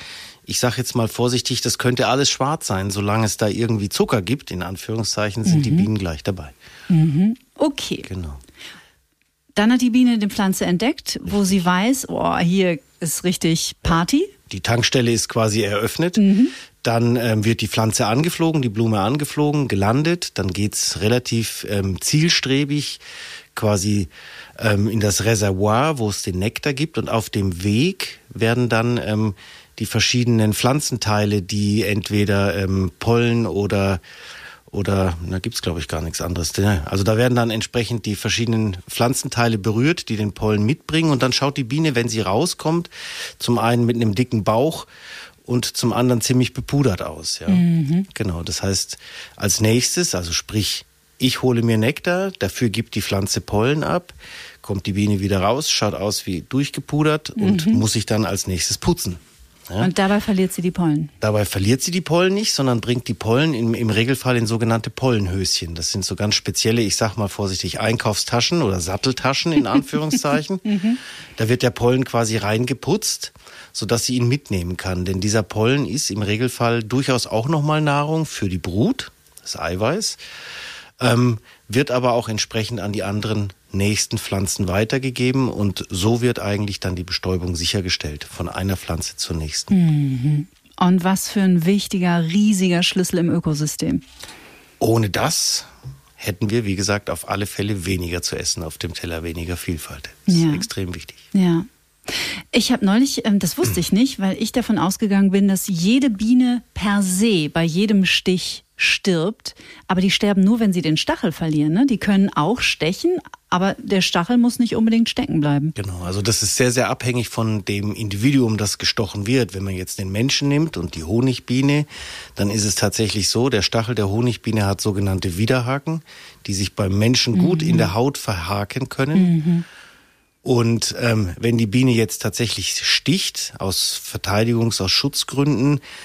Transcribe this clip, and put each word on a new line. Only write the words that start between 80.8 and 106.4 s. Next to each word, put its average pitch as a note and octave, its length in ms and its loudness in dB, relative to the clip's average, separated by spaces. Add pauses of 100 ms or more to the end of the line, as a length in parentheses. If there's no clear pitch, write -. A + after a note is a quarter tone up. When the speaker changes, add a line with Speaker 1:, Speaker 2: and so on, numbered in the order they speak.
Speaker 1:
ähm, A#2+ 380 2 (300)
wird B2 240 2
aber B2 200 2
auch A#2 160 0
entsprechend A2 520 -4
an G2+ 120 -4
die G2+ 120 -4
anderen G2+ 480 -2 (200)
nächsten G#2 460 0
Pflanzen G2 480 -2
weitergegeben B2+ 840 0
und - 400 -2
so G#2+ 320 2
wird A#2+ 200 0
eigentlich G2+ 400 -4
dann F2+ 160 -4
die F2 80 -6
Bestäubung F2+ 500 -4
sichergestellt, E2+ 760 -4
von F2 200 -6
einer F#2+ 280 -4
Pflanze - 400 -6
zur - 200 -4
nächsten. D#2 380 -2
Speaker 2:
Mhm. D3 760 2 (280)
Und F3+ 280 4
was F#3+ 240 0
für G#3 120 -2
ein F3+ 240 4
wichtiger, F3+ 600 2
riesiger F#3 580 2
Schlüssel F3+ 380 0
im E3+ 100 2
Ökosystem. D#3 720 -2 (800)
Speaker 1:
Ohne A2+ 280 2
das - 560 -2 (520)
hätten G#2 340 -4
wir, A#2 140 0
wie G2 100 0
gesagt, G2+ 340 -2
auf - 200 -6
alle G2+ 180 -2
Fälle G2 400 -4
weniger F2+ 360 -4
zu - 140 -6
essen - 280 -4
auf - 120 -10
dem E2 160 -8
Teller, E2 300 -8
weniger E2+ 340 -6
Vielfalt. - 540 -8 (160)
Das F#3 80 6
Speaker 2:
Ja. E3 140 6
Speaker 1:
ist D3+ 80 2
extrem F#2+ 380 -6
wichtig. - 220 -16 (160)
Speaker 2:
Ja. F3+ 320 4 (880)
Ich B3 220 2
hab - 100 -2
neulich, G#3+ 420 2
ähm, G3+ 140 4
das F3+ 180 -2
wusste D4 220 0
ich - 140 -2
nicht, A#3+ 260 2
weil F#3+ 240 0
ich A3 80 -2
davon A3 280 0
ausgegangen G3 520 2
bin, G3 160 4
dass F#3+ 220 0
jede A3 420 2
Biene A#3+ 520 2 (120)